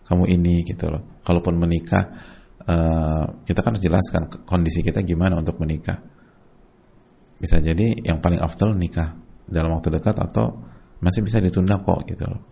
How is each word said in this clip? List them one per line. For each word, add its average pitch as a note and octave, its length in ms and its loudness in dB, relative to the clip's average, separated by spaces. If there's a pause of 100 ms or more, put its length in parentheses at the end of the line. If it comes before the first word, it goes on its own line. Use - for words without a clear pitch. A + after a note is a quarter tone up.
kamu F2 320 2
ini," F2 320 2
gitu F2 240 -4
loh. - 320 -10
Kalaupun E2+ 400 0
menikah, E2+ 480 0 (560)
eh, D#2+ 600 2 (200)
kita - 160 0
kan A2 160 0
harus F#2+ 80 -4
jelaskan E2+ 400 2 (240)
kondisi E2+ 320 2
kita G2 240 0
gimana F2 320 0
untuk E2 240 -4
menikah. D#2 400 -4 (1400)
Bisa E2+ 240 4
jadi E2+ 400 2
yang E2 160 0
paling E2+ 240 0
afdal G2 320 0
nikah E2+ 400 -2 (320)
dalam E2 320 0
waktu D#2+ 160 -2
dekat D#2+ 240 0
atau - 400 -2 (480)
masih F#2+ 160 2
bisa A2 160 0
ditunda F#2+ 480 2
kok - 240 0
gitu - 160 -8
loh. - 160 -8 (100)